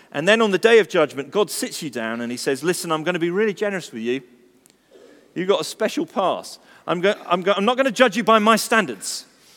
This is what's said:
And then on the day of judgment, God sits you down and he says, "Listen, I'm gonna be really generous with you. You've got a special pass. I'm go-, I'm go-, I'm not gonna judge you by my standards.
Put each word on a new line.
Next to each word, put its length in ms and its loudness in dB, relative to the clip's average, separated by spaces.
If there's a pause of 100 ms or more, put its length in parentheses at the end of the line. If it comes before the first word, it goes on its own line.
(100)
And 160 -4
then 160 4
on 80 2
the 80 0
day 220 6
of 80 2
judgment, 420 0
God 200 0
sits 320 -8
you 60 -6
down 320 -6
and 100 -6
he 60 -8
says, 260 -4
"Listen, 300 -2
I'm 120 -2
gonna 140 -2
be 120 -2
really 240 0
generous 380 -4
with 100 -10
you. 200 -2 (1120)
You've 140 -6
got 140 2
a 20 -4
special 400 -4
pass. 540 -4 (280)
I'm 140 -2
go-, 240 2
I'm 160 0
go-, 160 2
I'm 80 -2
not 140 0
gonna 120 2
judge 280 2
you 40 -2
by 160 6
my 180 4
standards. 680 -2 (320)